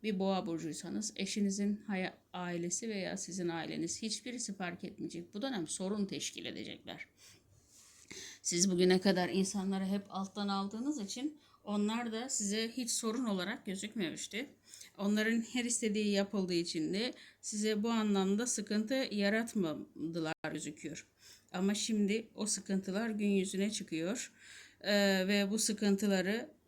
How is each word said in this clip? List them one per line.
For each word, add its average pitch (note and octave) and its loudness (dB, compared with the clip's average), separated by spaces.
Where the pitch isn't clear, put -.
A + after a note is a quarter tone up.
bir G#3 0
boğa F#3+ 2
burcuysanız E3 -4
eşinizin G3+ 0
haya-, F#3 -2
ailesi F3 -4
veya F#3 -4
sizin F3+ -4
aileniz D#3+ -4
hiçbirisi A3 -6
fark F3 -6
etmeyecek. E3+ -10
Bu G#3 -6
dönem A3 -2
sorun G3 -2
teşkil C#3+ -6
edecekler. - -10
Siz F3 4
bugüne F#3 8
kadar F#3 4
insanları F#3+ 0
hep G3+ 0
alttan G3 -4
aldığınız G#3 -2
için B3 -6
onlar A3 0
da A3+ -4
size A3 0
hiç A#3 -2
sorun A#3 0
olarak G3+ -2
gözükmemişti. G3+ -4
Onların G#3+ 2
her B3+ 0
istediği G#3+ 2
yapıldığı G3 2
için E3+ 0
de A#3+ 0
size G#3+ 0
bu A#3 2
anlamda G#3 4
sıkıntı G#3+ 0
yaratmadılar G3 0
gözüküyor. D3+ -8
Ama F#3+ 2
şimdi G#3+ 2
o G#3 -2
sıkıntılar G3 -2
gün G#3 0
yüzüne G3 2
çıkıyor. F3 -4
Ee, G3 4
ve G3+ 4
bu A3 0
sıkıntıları G#3 2